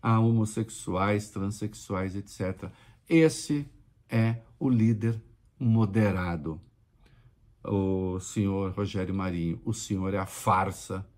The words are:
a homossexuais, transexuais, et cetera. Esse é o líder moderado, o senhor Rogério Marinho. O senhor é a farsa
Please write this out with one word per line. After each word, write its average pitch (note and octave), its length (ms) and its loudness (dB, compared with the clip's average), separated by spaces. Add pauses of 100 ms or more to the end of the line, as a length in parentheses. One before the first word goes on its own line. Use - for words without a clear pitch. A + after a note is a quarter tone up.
a A2+ 160 4
homossexuais, G#2+ 1120 0
transexuais, G2 840 -6
et G2 120 -8
cetera. F#2+ 440 -6 (360)
Esse D#3 580 2 (420)
é A2+ 340 0 (160)
o C#3+ 100 -2
líder A2+ 520 2 (380)
moderado, F#2+ 1000 2 (1000)
o F#2+ 580 0
senhor G2 520 0
Rogério F#2+ 420 -4
Marinho. F2 500 -2
O A2+ 80 -2
senhor F#2+ 420 -4
é G2 40 -2
a F#2+ 80 -4
farsa F#2+ 800 -2 (120)